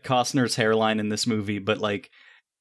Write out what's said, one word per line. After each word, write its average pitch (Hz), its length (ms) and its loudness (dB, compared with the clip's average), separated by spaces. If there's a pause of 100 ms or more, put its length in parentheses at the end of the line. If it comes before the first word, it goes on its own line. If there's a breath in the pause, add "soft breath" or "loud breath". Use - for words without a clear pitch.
Costner's 127 520 0
hairline 110 440 2
in 107 80 -2
this 104 180 -2
movie, 104 320 -2
but, 101 200 0
like, 104 320 -4 (500 soft breath)